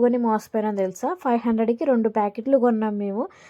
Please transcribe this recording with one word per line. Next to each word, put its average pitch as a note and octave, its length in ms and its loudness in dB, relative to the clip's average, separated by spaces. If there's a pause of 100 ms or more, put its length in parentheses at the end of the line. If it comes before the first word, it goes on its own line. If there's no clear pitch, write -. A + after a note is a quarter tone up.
కొని A#3+ 220 2
మోసపోయినాం G#3+ 560 -2
తెలుసా. F#3+ 280 -4 (140)
ఫైవ్ A#3+ 220 0
హండ్రెడ్కి A3+ 440 0
రెండు A3+ 280 2
ప్యాకెట్లు A3 460 0
కొన్నాం A3 380 2
మేము. G3+ 220 -4 (260)